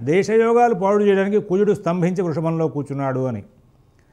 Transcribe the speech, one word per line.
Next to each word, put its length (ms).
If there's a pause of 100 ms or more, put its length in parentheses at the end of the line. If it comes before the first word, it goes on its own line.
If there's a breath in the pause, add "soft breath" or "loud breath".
దేశయోగాలు 720
పాడు 300
చేయడానికి 360
కుజుడు 320
స్తంభించి 500
వృషభంలో 460
కూర్చున్నాడు 580
అని. 160 (720 soft breath)